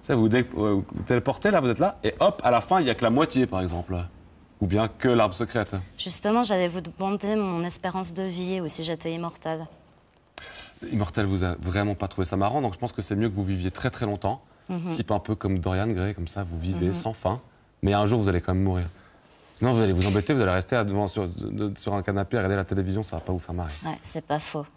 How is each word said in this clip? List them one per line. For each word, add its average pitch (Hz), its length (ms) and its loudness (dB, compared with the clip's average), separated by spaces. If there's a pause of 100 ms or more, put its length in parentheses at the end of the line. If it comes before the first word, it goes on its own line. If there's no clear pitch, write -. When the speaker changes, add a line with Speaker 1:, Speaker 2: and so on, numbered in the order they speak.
Speaker 1:
sais, 147 140 0
vous 110 140 6
dé-, 123 180 4 (100)
euh, 104 240 2 (100)
vous - 120 -6
téléportez, 123 480 2
là, 185 80 6
vous 131 100 2
êtes 113 100 0
là, 185 240 2
et 110 180 0
hop, 202 220 4
à 123 60 6
la 117 120 6
fin, 185 200 4
il 139 60 4
y - 20 4
a 113 60 2
que - 80 -2
la 113 80 6
moitié, 131 340 4
par 92 160 -2
exemple. 87 340 -2 (680)
Ou 104 60 0
bien 107 200 2
que - 220 0
l'arbre 107 260 4
secrète. 110 400 -2 (240)
Speaker 2:
Justement, 214 440 0
j'allais 185 260 2
vous 175 120 -6
demander 196 540 -4
mon 185 300 0
espérance 185 500 -4
de 190 80 -4
vie, 185 380 -4
ou 160 60 -4
si 160 160 -6
j'étais 165 300 -4
immortelle. 165 540 -6 (1200)
Speaker 1:
Immortel, 104 340 0
vous 95 180 2
a 87 160 0
vraiment 101 340 0
pas 98 140 -4
trouvé 95 180 -2
ça 95 120 -2
marrant, 107 240 2
donc 107 120 -2
je - 60 -16
pense 120 140 -4
que - 80 -6
c'est 101 160 -4
mieux 113 120 2
que 95 60 -6
vous 101 80 0
viviez 92 260 0
très, 123 200 -4
très - 160 -4
longtemps. 101 360 -2 (280)
Speaker 2:
Mhm. 175 220 -4
Speaker 1:
Type 156 200 -4
un 104 80 2
peu 107 160 -2
comme 95 240 0
Dorian 92 280 0
Gray, 101 280 -2
comme 85 120 -6
ça, 101 220 -6
vous 85 80 -8
vivez 87 300 -2
Speaker 2:
Mhm. 95 60 0
Speaker 1:
sans 110 200 -4
fin. 107 280 -2 (420)
Mais 98 100 4
un 104 120 4
jour, 117 140 4
vous 101 100 2
allez 87 120 2
quand 90 120 -2
même 95 100 2
mourir. 92 240 0 (680)
Sinon, 123 200 2
vous 113 80 4
allez 98 120 4
vous 92 140 2
embêter, 101 260 2
vous 131 80 4
allez 92 100 4
rester 92 240 0
à, 117 80 2
devant, 101 240 0
sur, 92 200 -4
de, 104 500 -6
sur 101 160 -4
un 98 80 -2
canapé 98 360 0
à - 20 2
regarder 98 160 2
la 95 100 0
télévision, 95 380 -2
ça 82 140 -8
va 82 40 -6
pas - 120 -6
vous 90 60 -2
faire 87 140 -10
marrer. 85 180 -6 (140)
Speaker 2:
Ouais, 160 160 -6
c'est - 240 -6
pas 151 140 -2
faux. 151 260 -8 (120)